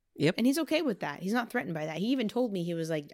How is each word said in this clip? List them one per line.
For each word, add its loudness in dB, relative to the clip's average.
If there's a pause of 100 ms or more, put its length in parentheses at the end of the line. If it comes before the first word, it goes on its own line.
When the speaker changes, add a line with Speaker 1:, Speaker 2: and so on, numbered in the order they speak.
(160)
Speaker 1:
Yep. 4
Speaker 2:
And 4
he's 4
okay 2
with 0
that. -6
He's -2
not 0
threatened -4
by -4
that. -4
He 0
even 2
told 0
me, -2
he -2
was -4
like, -2